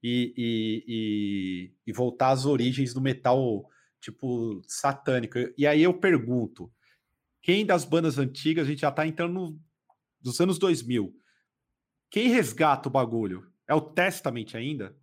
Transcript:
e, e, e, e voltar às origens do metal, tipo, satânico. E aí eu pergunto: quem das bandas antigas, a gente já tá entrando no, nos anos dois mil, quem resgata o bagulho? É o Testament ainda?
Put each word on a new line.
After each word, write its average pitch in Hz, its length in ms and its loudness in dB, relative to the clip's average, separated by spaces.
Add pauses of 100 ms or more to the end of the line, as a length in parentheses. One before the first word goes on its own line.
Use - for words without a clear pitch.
e, 120 340 -2
e, 110 500 -2
e, 101 840 -4 (140)
e 110 60 -8
voltar 123 360 0
às 131 160 0
origens 127 480 0
do 131 80 -4
metal, 127 640 0 (320)
tipo, 117 680 -6
satânico. 131 720 -2 (180)
E 143 80 2
aí 151 160 6
eu 180 160 4
pergunto: 123 760 0 (720)
quem 202 240 4
das 180 200 2
bandas 156 340 2
antigas, 143 480 0
a - 20 -2
gente 147 120 -4
já 147 100 2
tá 156 160 -2
entrando 170 260 -4
no, 175 260 -8 (640)
nos 123 160 -6
anos 185 200 2
dois 180 240 2
mil, 117 280 -2 (960)
quem 233 220 0
resgata 156 580 2
o 127 40 -4
bagulho? 113 600 -2 (160)
É 147 60 2
o 160 80 4
Testament 160 720 -4
ainda? 120 500 -8